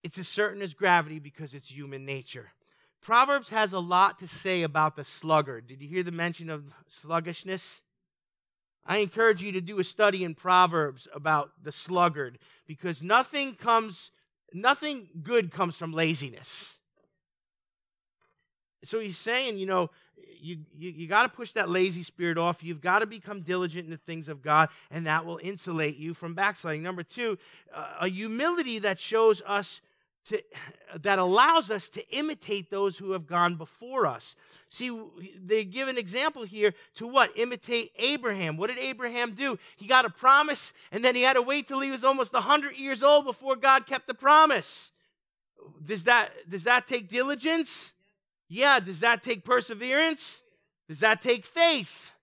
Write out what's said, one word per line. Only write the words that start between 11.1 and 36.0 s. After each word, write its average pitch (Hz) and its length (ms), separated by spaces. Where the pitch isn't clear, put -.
about 147 500
the 147 80
sluggard, 151 680
because 156 360
nothing 254 520
comes, 226 560
nothing 254 560
good 196 300
comes 175 240
from 160 160
laziness. 151 840
So 220 160
he's 196 180
saying, 240 400
you 190 80
know, 185 240
you, 160 180
you, 170 140
you 165 180
gotta 220 200
push - 240
that 196 160
lazy 180 340
spirit 170 360
off. 165 240
You've 165 180
gotta 196 260
become 202 360
diligent 180 420
in 160 60
the 165 60
things 160 320
of 139 140
God, 151 260
and 160 160
that 160 200
will 170 160
insulate 165 540
you 160 180
from 170 200
backsliding. 175 480
Number 175 200
two, 226 360
uh, 156 280
a 185 60
humility 233 680
that 196 200
shows 220 480
us 202 340
to, 208 160
that 196 180
allows 220 520
us 208 180
to - 260
imitate 233 560
those 196 280
who 190 140
have 175 140
gone 175 280
before 233 520
us. 120 300
See, 254 200
w-, 220 220
they 214 220
give 254 240
an 254 80
example 247 460